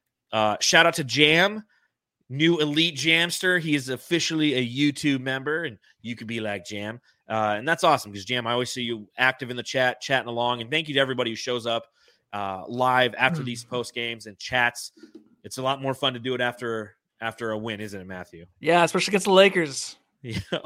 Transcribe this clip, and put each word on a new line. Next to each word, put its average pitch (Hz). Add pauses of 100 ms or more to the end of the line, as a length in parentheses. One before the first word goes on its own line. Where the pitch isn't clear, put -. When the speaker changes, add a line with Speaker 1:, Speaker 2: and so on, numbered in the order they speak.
(320)
Speaker 1:
Uh, 107
shout 170
out 165
to 156
Jam, 160 (680)
new 160
elite 151
Jamster. 170
He 156
is 131
officially 156
a 127
YouTube 139
member, 135
and 110 (240)
you 113
could 113
be 113
like 101
Jam. 107 (280)
Uh, 107
and 131
that's 165
awesome 139
'cause, 101
Jam, 123
I 120
always 123
see 127
you 113
active 127
in 123
the 120
chat, 127
chatting 123
along. 120
And 113
thank 156
you 143
to 139
everybody 127
who 110
shows 123
up, 117 (480)
uh, 98
live 127
after 143
Speaker 2:
Mm. -
Speaker 1:
these 120
post 123
games 117
and 101
chats. - (540)
It's 107
a 131
lot 135
more 135
fun 127
to 123
do 123
it 123
after, 117 (240)
after 113
a 107
win, 107
isn't 101
it, 92
Matthew? 90 (120)
Speaker 2:
Yeah, 170
especially 185
against 190
the 196
Lakers. 185
Speaker 1:
<laughs> - (160)
Yeah, 113 (280)